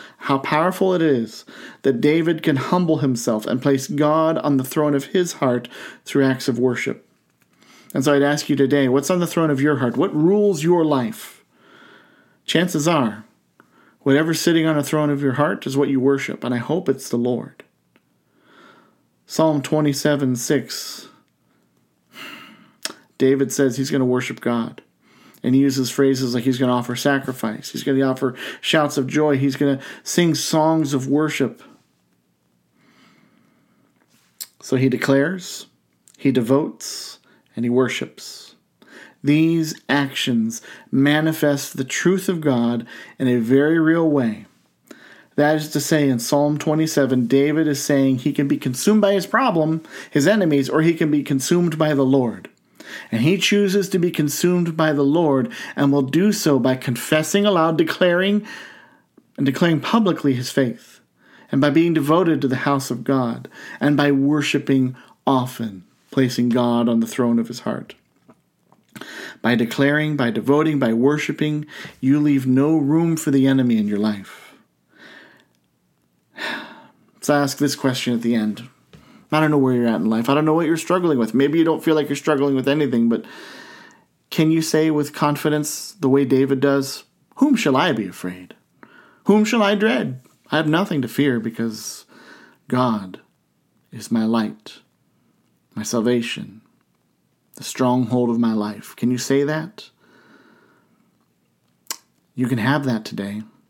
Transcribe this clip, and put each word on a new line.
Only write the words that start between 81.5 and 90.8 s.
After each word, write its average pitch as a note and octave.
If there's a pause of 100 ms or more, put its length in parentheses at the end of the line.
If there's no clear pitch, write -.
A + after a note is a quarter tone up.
you D#3+
don't D#3+
feel D#3+
like D3+
you're C#3+
struggling C#3
with C3
anything, C3
but A2+ (1040)
can D#3
you E3
say D#3+
with D3
confidence D3
the -
way C#3
David C3
does, C#3 (320)
"Whom C#4
shall C#3
I D#3+
be A2
afraid? F2+ (720)
Whom G#3+
shall A3
I G3+
dread? G#3 (280)
I -
have D#3
nothing E3+